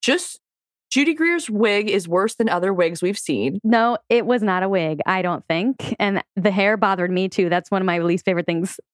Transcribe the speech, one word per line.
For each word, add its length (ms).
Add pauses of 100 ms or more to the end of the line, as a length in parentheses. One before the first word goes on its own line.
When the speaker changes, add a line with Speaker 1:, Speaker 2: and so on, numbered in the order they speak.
Speaker 1:
Just, 380 (520)
Judy 220
Greer's 360
wig 400
is 180
worse 280
than 140
other 240
wigs 280
we've 160
seen. 460
Speaker 2:
No, 340 (120)
it 160
was 180
not 200
a 60
wig, 360
I 160
don't 260
think. 520
And 220 (140)
the 160
hair 240
bothered 360
me 180
too. 180
That's 240
one 100
of 40
my 140
least 260
favorite 200
things 320 (160)